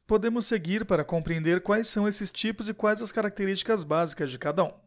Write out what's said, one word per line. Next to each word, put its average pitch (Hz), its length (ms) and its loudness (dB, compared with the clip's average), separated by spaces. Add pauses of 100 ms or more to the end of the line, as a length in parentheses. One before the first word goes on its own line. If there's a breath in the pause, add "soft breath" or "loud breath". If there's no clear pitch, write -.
podemos 226 380 2
seguir 202 400 -2
para 160 180 2
compreender 165 580 0
quais 214 280 0
são 208 180 0
esses 202 240 -4
tipos 220 380 -4
e 220 40 -4
quais 214 280 2
as 220 100 -6
características 202 720 0
básicas 151 480 0
de 127 80 -10
cada 156 240 0
um. - 100 -2 (140)